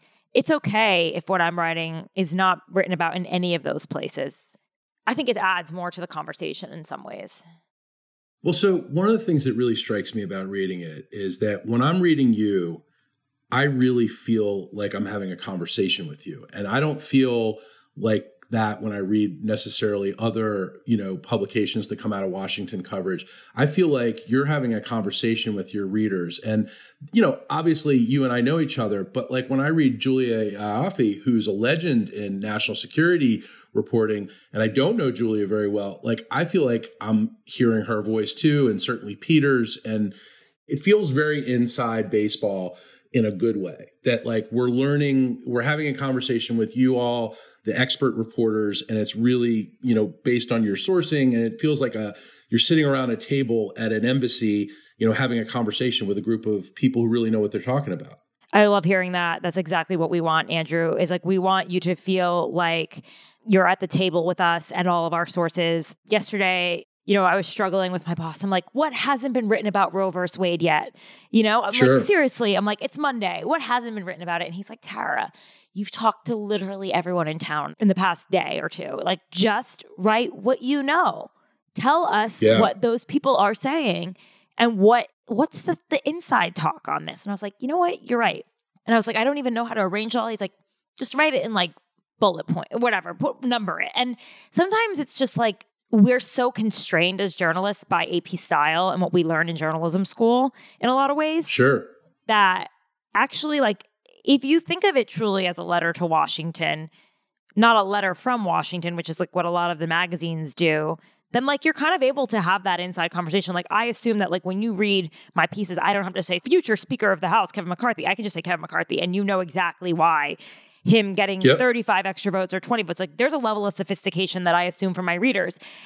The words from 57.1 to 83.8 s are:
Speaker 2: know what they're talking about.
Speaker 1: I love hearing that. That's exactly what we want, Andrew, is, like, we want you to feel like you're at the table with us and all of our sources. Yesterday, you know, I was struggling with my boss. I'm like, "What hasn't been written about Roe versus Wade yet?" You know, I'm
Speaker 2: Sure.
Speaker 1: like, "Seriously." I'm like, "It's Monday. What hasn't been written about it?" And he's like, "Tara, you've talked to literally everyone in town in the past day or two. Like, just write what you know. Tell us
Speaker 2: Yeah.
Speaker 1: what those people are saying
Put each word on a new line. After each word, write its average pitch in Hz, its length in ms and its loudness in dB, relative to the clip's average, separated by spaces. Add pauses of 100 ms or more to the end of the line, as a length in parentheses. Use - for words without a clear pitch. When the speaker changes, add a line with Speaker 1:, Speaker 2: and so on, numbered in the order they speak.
Speaker 2:
know 110 100 2
what 104 120 0
they're 107 100 -4
talking 131 320 -2
about. - 260 -12 (320)
Speaker 1:
I 208 140 6
love 202 180 4
hearing 185 300 2
that. 175 280 -2
That's 175 160 -2
exactly 175 380 -2
what 160 140 0
we 170 100 0
want, 160 300 0
Andrew, 165 480 0
is, 165 120 0
like, 175 140 -2
we 185 160 2
want 185 300 2
you 180 120 -2
to 170 140 0
feel 180 580 0
like 165 460 -2 (480)
you're 185 200 6
at 190 120 4
the 185 80 -4
table 175 380 0
with 180 160 -2
us 170 320 0
and 180 160 0
all 170 160 2
of 160 80 -2
our 170 120 0
sources. 165 720 -2 (140)
Yesterday, 185 760 0 (220)
you 202 60 4
know, 196 100 6
I 180 120 6
was 196 100 0
struggling 190 460 0
with 180 160 -6
my 170 80 -4
boss. 165 280 -6
I'm 196 60 -2
like, 185 240 0
"What 294 180 0
hasn't 247 440 -2
been 233 120 0
written 208 200 0
about 196 260 2
Roe 190 160 0
versus 180 300 -4
Wade 170 240 0
yet?" 151 320 0 (340)
You 220 140 6
know, 220 180 2
I'm 202 100 -4
Speaker 2:
Sure. 254 260 6
Speaker 1:
like, - 60 4
"Seriously." 254 520 2
I'm 190 100 0
like, 214 160 -2
"It's 277 160 -6
Monday. 233 460 -4
What 294 180 -2
hasn't 240 320 -4
been 202 120 -8
written 175 180 -10
about 170 180 -4
it?" 170 40 -4
And 170 100 -10
he's 196 160 -12
like, 226 100 -18
"Tara, - 500 -6 (400)
you've 190 200 -6
talked - 340 0
to 233 100 -2
literally 196 560 -4
everyone 170 360 0
in 156 100 -4
town 151 420 -6
in 208 100 6
the 190 40 6
past 180 380 0
day - 280 0
or 156 100 -6
two. - 340 -8
Like, 180 160 -2 (120)
just 208 540 0 (140)
write 220 360 0
what 226 280 -2
you 277 180 0
know. 277 460 0 (480)
Tell 311 320 2
us 214 340 0
Speaker 2:
Yeah. 214 180 6
Speaker 1:
what 196 220 2
those 240 240 0
people - 320 2
are 208 160 4
saying 202 600 -2 (420)